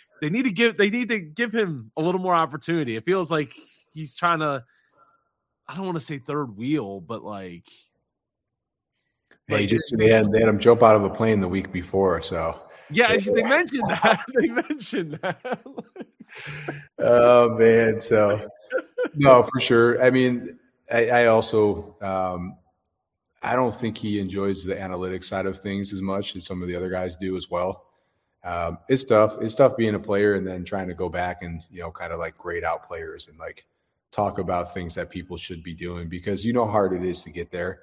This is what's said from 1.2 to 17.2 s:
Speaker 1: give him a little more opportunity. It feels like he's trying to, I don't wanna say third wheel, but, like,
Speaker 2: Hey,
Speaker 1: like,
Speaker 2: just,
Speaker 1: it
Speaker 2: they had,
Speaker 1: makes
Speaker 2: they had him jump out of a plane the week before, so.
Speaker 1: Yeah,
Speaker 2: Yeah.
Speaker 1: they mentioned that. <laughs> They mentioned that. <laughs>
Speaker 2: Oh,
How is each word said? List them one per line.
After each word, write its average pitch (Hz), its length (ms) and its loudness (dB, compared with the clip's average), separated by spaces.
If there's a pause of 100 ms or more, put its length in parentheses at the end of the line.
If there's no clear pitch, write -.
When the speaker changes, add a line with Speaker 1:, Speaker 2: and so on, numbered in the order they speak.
Speaker 1:
give 202 320 -6
him 160 420 -4
a 156 60 -4
little 180 180 0
more 180 160 0
opportunity. 151 600 -2
It 110 80 -10
feels 180 260 0
like 151 220 -2 (400)
he's 156 240 -14
trying 170 220 0
to, 139 260 -4 (1000)
I 139 100 -16
don't 190 100 -8
wanna 175 160 -4
say 143 160 -10
third 131 400 -6
wheel, 113 420 -4
but, 98 240 -12
like, 92 460 -14 (1800)
Speaker 2:
Hey, 107 60 -4
Speaker 1:
like, 104 160 0
Speaker 2:
just, 113 240 0
Speaker 1:
it 113 40 -2
Speaker 2:
they 110 120 6
had, 110 160 8
Speaker 1:
makes 101 80 2
Speaker 2:
they 110 80 4
had 113 80 4
him 104 100 2
jump 120 240 6
out 110 140 10
of 101 80 2
a 92 40 0
plane 110 300 2
the 92 80 0
week 92 240 -4
before, 90 500 0
so. 82 380 -4 (300)
Speaker 1:
Yeah, 220 260 2
Speaker 2:
Yeah. 208 40 2 (140)
Speaker 1:
they 220 100 2
mentioned 269 480 0
that. - 360 2
<laughs> 254 140 -16
They 320 80 0
mentioned 233 720 -6
that. 190 440 -8
<laughs> - 1300 -16
Speaker 2:
Oh, 120 580 6